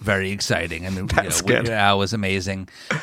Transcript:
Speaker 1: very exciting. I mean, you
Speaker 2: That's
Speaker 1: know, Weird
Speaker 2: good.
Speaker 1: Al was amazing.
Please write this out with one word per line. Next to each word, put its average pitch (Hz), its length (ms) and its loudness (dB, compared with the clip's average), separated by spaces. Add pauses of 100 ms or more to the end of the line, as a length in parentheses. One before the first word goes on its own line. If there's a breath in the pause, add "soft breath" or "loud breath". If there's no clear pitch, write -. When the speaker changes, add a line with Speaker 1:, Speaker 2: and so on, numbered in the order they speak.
Speaker 1:
very 98 300 0
exciting. 85 540 -4
I 92 40 -6
mean, 95 140 -4
you - 40 -4
Speaker 2:
That's 82 340 2
Speaker 1:
know, 98 120 2
Weird 113 140 2
Speaker 2:
good. 113 60 -2
Speaker 1:
Al 101 240 4
was 98 140 0
amazing. 95 560 -2 (360 loud breath)